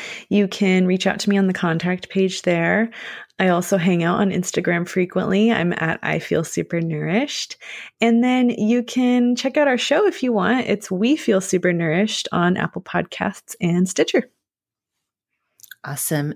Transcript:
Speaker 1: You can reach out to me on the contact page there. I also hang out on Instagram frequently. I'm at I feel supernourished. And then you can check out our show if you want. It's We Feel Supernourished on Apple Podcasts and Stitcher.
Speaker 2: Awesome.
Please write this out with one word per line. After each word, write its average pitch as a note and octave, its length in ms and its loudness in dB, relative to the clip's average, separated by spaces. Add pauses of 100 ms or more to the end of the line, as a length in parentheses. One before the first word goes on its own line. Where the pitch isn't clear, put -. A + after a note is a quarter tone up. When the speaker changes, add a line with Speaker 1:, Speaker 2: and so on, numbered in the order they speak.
(280)
Speaker 1:
You G3+ 180 2
can F#3 400 2
reach F#3 200 0
out G3+ 140 0
to G#3 100 -2
me G3+ 60 2
on G3 100 4
the F#3 60 2
contact F3+ 580 -2
page F#3+ 320 -2
there. F3+ 480 2 (480)
I F#3+ 100 2
also F3+ 280 2
hang F3 280 2
out E3+ 160 2
on G3+ 100 2
Instagram F3 560 -2
frequently. F#3 640 0
I'm F3 220 0
at - 300 -4
I D#3 180 -2
feel - 220 -2
supernourished. E3 1120 -4 (440)
And A#3 220 4
then B3+ 280 2
you A#3 320 2
can B3 520 2
check C4+ 220 -2
out D4 120 4
our B3 100 2
show E4+ 280 2
if - 160 -2
you B3+ 100 0
want. G#3+ 340 2
It's - 240 -2
We A3 260 2
Feel G3 240 2
Supernourished F3 880 0
on F3 260 2
Apple F3 260 -4
Podcasts - 800 -6
and F3 280 2
Stitcher. - 420 0 (1600)
Speaker 2:
Awesome. D3 500 -4